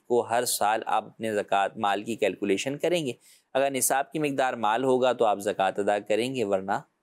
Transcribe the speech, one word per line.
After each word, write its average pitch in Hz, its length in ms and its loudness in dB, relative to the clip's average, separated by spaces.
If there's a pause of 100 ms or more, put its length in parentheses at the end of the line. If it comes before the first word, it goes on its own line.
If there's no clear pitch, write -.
کو 120 160 2
ہر 117 240 0
سال 110 400 0
آپ 107 200 0
اپنے 110 280 -6
زکوٰۃ 98 440 0
مال 101 260 0
کی 117 120 -4
calculation 101 640 -2
کریں 165 280 0
گے۔ 120 80 -4 (420)
اگر 139 160 2
نصاب 135 400 -2
کی 160 80 -4
مقدار 135 340 0
مال 113 300 0
ہوگا 127 300 4
تو 120 120 2
آپ 101 140 2
زکوٰۃ 95 380 0
ادا 101 220 2
کریں 107 360 -2
گے، 127 80 0
ورنہ 98 360 -2 (240)